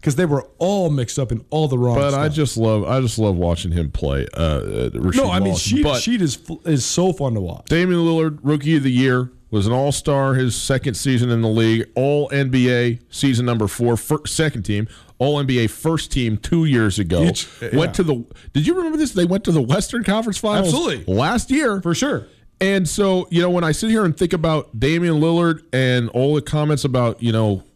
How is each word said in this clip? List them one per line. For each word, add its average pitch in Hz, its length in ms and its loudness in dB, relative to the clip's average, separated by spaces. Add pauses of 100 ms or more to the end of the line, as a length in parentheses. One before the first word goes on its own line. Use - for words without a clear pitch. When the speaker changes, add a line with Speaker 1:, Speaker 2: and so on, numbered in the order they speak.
Speaker 1:
'cause 143 140 0
they 180 100 0
were 143 220 -2 (120)
all 185 300 0
mixed 135 300 -2
up 123 100 -2
in 113 200 -4
all 156 180 0
the 131 100 0
wrong 120 180 2
Speaker 2:
But 139 160 2
Speaker 1:
stuff. 139 100 0
Speaker 2:
I 151 80 0
just 147 260 -2
love, 110 300 2
I 127 160 0
just 117 180 -2
love 104 160 2
watching 87 380 -2
him 80 180 -2
play, 69 420 -2
uh, - 60 -10
uh, 62 520 -2
Rasheed 58 260 -2
Speaker 1:
No, 269 120 2
I 180 100 0
mean, 196 100 0
Speaker 2:
Wallace. - 180 -2
Speaker 1:
Sheed, 269 160 2
Speaker 2:
But 147 120 2
Speaker 1:
Sheed 220 260 -2
is, 147 160 -2 (120)
f-, - 160 -10
is 147 200 0
so 180 260 0
fun 135 220 -2
to 107 80 -2
watch. 85 240 -8
Speaker 2:
Damian 175 340 2
Lillard, 160 420 0
Rookie 147 360 2
of 135 60 0
the 131 100 2
Year, 127 360 2 (220)
was 104 160 0
an 117 60 2
all-star 135 600 0
his 127 200 0
second 131 380 -2
season 123 360 0
in 117 120 2
the 113 80 2
league, 113 360 2 (100)
all 143 360 0
N 139 180 0
B 123 220 2
A 120 260 0 (120)
season 123 360 0
number 113 220 0
four, 120 300 0
fir-, - 280 -4
second 143 380 -2
team, 107 240 -2 (300)
all 143 200 0
N 143 80 -2
B 131 140 0
A 113 80 2
first - 460 -4
team 113 240 0
two 165 260 0
years 117 340 2
ago. 90 260 0
Speaker 1:
Each, - 260 -2 (100)
Speaker 2:
Went 117 140 -6
Speaker 1:
yeah. 135 180 2
Speaker 2:
to 190 120 -2
the, 135 220 -2 (280)
did 151 120 2
you 339 100 2
remember 330 220 -2
this? 302 140 0
They 175 140 0
went 185 200 0
to 180 60 0
the 160 100 2
Western 190 440 -2
Conference 214 320 -2
Finals 208 360 0
Speaker 1:
Absolutely. 190 400 -2
Speaker 2:
last 165 380 0
year. 247 300 0
Speaker 1:
For 170 120 0
sure. 190 320 -2 (360)
Speaker 2:
And 190 260 2
so, 190 440 0
you 170 100 2
know, 180 80 2
when 175 160 2
I 160 80 2
sit 220 160 -2
here 220 160 2
and 160 100 0
think 180 160 0
about 156 480 -2
Damian 165 400 0
Lillard 165 420 2 (120)
and 127 380 2
all 135 240 2
the 143 60 0
comments 151 440 -2
about, 123 360 0
you 117 120 0
know 107 300 0 (120)